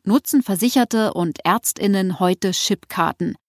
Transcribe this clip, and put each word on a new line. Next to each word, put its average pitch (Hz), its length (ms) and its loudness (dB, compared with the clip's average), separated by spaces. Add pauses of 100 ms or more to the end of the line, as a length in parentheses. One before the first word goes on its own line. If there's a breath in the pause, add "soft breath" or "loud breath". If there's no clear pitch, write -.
nutzen 254 380 2
Versicherte 220 720 0
und 170 320 -4
ÄrztInnen 190 760 0
heute 185 340 0
Chipkarten. - 840 -4 (140)